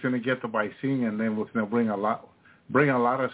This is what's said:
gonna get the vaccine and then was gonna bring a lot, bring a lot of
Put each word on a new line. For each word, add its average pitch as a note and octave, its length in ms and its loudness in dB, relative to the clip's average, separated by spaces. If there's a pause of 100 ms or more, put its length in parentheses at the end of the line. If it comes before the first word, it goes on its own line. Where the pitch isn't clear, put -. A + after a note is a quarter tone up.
gonna B2+ 160 0
get B2+ 240 -2
the A#2+ 60 -6
vaccine A2+ 560 -2
and G#2+ 140 -2
then A2 160 0
was G#2+ 200 -4
gonna A2 100 0
bring A2+ 240 0
a G#2 80 0
lot, G#2+ 320 -2 (400)
bring D3 220 4
a B2+ 80 2
lot B2 240 2
of B2 120 -2